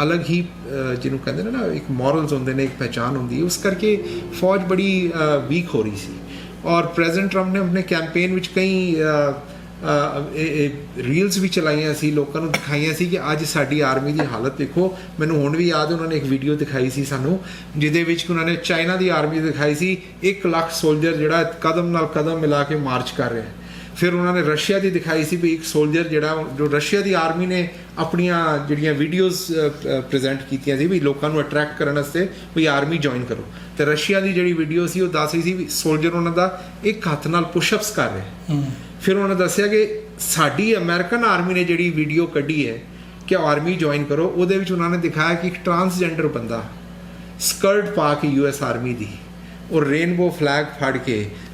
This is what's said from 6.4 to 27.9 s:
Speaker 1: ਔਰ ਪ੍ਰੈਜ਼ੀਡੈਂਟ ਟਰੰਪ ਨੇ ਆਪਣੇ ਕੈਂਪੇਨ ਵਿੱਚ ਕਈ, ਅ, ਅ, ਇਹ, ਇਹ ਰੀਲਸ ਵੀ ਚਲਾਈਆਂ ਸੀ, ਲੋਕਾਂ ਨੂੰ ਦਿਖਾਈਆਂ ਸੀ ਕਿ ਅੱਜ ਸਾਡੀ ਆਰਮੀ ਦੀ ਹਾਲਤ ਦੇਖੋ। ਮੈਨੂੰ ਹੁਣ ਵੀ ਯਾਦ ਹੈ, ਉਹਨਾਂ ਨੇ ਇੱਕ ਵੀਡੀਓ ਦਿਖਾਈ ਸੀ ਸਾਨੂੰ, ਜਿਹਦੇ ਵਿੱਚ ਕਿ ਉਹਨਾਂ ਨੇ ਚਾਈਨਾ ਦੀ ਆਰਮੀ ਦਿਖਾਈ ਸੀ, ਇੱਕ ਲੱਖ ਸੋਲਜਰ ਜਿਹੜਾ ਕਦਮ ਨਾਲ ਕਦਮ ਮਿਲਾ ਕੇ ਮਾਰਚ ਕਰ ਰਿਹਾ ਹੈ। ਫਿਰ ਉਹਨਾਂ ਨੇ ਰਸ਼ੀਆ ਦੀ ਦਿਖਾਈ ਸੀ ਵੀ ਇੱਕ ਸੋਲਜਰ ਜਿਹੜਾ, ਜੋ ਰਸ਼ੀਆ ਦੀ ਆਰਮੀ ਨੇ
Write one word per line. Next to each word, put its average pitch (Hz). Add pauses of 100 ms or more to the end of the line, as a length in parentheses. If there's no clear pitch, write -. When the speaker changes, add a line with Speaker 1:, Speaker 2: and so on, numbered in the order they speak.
Speaker 1:
ਔਰ 170
ਪ੍ਰੈਜ਼ੀਡੈਂਟ 170
ਟਰੰਪ 185
ਨੇ 196
ਆਪਣੇ 185
ਕੈਂਪੇਨ 175
ਵਿੱਚ 180
ਕਈ, 185
ਅ, 151
ਅ, 143
ਇਹ, 151
ਇਹ 143 (340)
ਰੀਲਸ 180
ਵੀ 190
ਚਲਾਈਆਂ 156
ਸੀ, 151
ਲੋਕਾਂ 147
ਨੂੰ 160
ਦਿਖਾਈਆਂ 147
ਸੀ 180
ਕਿ 175 (120)
ਅੱਜ 156
ਸਾਡੀ 147
ਆਰਮੀ 135
ਦੀ 151
ਹਾਲਤ 127
ਦੇਖੋ। 180 (220)
ਮੈਨੂੰ 156
ਹੁਣ 143
ਵੀ 175
ਯਾਦ 156
ਹੈ, 170
ਉਹਨਾਂ 165
ਨੇ 160
ਇੱਕ 139
ਵੀਡੀਓ 135
ਦਿਖਾਈ 131
ਸੀ 135
ਸਾਨੂੰ, 143 (380)
ਜਿਹਦੇ 151
ਵਿੱਚ 170
ਕਿ 175
ਉਹਨਾਂ 165
ਨੇ 170
ਚਾਈਨਾ 170
ਦੀ 185
ਆਰਮੀ 156
ਦਿਖਾਈ 147
ਸੀ, 175 (260)
ਇੱਕ 196
ਲੱਖ 165
ਸੋਲਜਰ 156
ਜਿਹੜਾ 156
ਕਦਮ 165
ਨਾਲ 165
ਕਦਮ 160
ਮਿਲਾ 147
ਕੇ 151
ਮਾਰਚ 127
ਕਰ 123
ਰਿਹਾ 113
ਹੈ। 107 (480)
ਫਿਰ 175
ਉਹਨਾਂ 175
ਨੇ 180
ਰਸ਼ੀਆ 156
ਦੀ 190
ਦਿਖਾਈ 160
ਸੀ 151
ਵੀ 170
ਇੱਕ 160
ਸੋਲਜਰ 151
ਜਿਹੜਾ, 156 (140)
ਜੋ 147
ਰਸ਼ੀਆ 147
ਦੀ 190
ਆਰਮੀ 165
ਨੇ 180 (280)